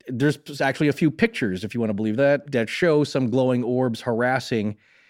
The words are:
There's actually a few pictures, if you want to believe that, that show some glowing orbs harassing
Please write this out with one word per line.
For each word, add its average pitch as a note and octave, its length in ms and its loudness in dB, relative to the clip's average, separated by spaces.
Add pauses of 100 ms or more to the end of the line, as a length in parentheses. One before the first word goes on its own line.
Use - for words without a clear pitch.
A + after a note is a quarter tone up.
There's C#3+ 540 -2
actually C#3 280 0
a C#3 40 4
few D3+ 180 2
pictures, G#2+ 540 -2
if G#2 100 -8
you A#2 60 -4
want A2 100 -2
to G#2 40 -2
believe G#2+ 220 -2
that, C#3 360 2
that A#2 160 0
show D3+ 340 2
some C3 260 -2
glowing B2 360 2
orbs B2 380 -2
harassing A#2+ 760 -2 (340)